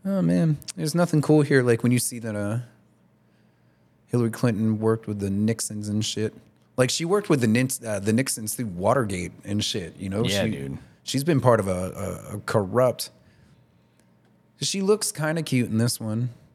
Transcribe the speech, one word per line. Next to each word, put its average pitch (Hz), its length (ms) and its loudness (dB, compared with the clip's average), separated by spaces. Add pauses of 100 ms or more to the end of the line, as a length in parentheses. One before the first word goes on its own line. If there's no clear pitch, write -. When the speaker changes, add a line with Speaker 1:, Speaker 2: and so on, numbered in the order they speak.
Speaker 1:
Oh, 196 160 0
man. 170 360 2 (180)
There's 160 200 -4
nothing 170 260 2
cool 151 200 6
here, 135 220 4
like, 120 200 4
when 123 80 4
you 123 80 4
see 120 200 -4
that, 110 160 -6
uh, 104 240 -2 (1500)
Hillary 120 240 0
Clinton 110 480 0
worked 110 280 0
with 104 120 -6
the 98 100 -2
Nixons 107 600 -2
and 107 140 0
shit. 110 300 -4 (440)
Like, 127 120 4
she - 140 -2
worked 202 260 0
with 147 120 4
the 117 60 4
Nix-, 123 360 2
uh, 107 160 -4
the 104 140 2
Nixons 120 400 -2
through 123 140 -6
Watergate 98 680 0 (100)
and 101 200 -2
shit, 85 340 -6
you 98 120 -8
know? 101 140 -2
Speaker 2:
Yeah, 95 220 0
Speaker 1:
She, 73 60 0
Speaker 2:
dude. 69 260 -8 (260)
Speaker 1:
she's 131 200 -4
been 151 180 2
part 117 180 6
of 98 80 -2
a, 95 40 -2 (600)
a, - 40 -10
a 101 100 -8
corrupt. 113 640 0 (1500)
She 196 200 -4
looks 208 300 2
kinda 156 320 -2
cute 123 260 0
in 110 80 0
this 117 220 0
one. 110 300 -4 (260)